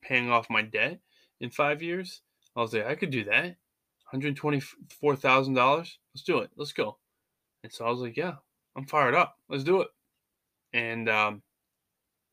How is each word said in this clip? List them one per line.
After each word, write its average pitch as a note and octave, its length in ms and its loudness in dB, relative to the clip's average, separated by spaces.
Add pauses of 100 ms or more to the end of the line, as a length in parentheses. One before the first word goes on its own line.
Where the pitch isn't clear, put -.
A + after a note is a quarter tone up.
paying B2 300 0
off A#2 200 2
my G#2+ 120 2
debt A2 380 -4 (380)
in A#2+ 120 -8
five D3 300 0
years. F3+ 420 -8 (340)
I A#2+ 40 -2
was A#2 140 -2
like, G#2+ 120 -2
"I C#3+ 100 -4
could F3+ 140 -4
do B2 140 -2
that. C#3 320 -2 (500)
Hundred C#3 280 -4
twenty-four C#3+ 800 -2
thousand C3 400 4
dollars? C#3 440 2 (140)
Let's - 120 -18
do D#3+ 140 2
it. - 180 -2
Let's D3 160 -10
go." G#2+ 260 -4 (640)
And A2+ 100 -18
so A2+ 140 -8
I A#2 40 2
was B2 100 -2
like, A#2 160 -8
"Yeah, D#3 220 -4 (360)
I'm C#3 120 -10
fired C#3 280 4
up. - 240 2 (100)
Let's C3+ 160 -4
do F3+ 180 4
it." - 80 -4 (840)
And, A2+ 360 -2
um, G#2+ 340 2 (920)